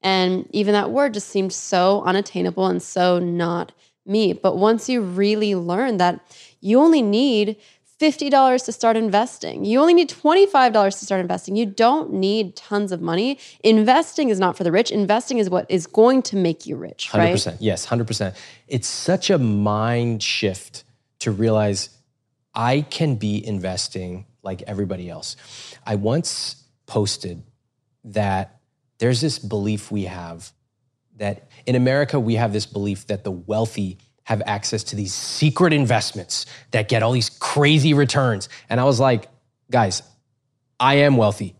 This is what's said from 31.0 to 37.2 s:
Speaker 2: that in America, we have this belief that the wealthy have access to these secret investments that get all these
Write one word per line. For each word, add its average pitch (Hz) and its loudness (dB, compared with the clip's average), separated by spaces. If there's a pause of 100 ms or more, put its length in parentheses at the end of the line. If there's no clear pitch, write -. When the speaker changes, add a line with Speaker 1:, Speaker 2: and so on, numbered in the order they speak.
Speaker 2:
that 101 -8 (160)
in 123 0
America, 135 2
we 113 0
have 117 0
this 104 -2
belief 101 -6
that 98 -6
the 101 -8
wealthy 101 -6 (260)
have 104 -4
access 104 -4
to - -10
these 101 -6
secret - 0
investments 113 -2 (260)
that 107 -2
get 117 0
all 117 2
these 123 0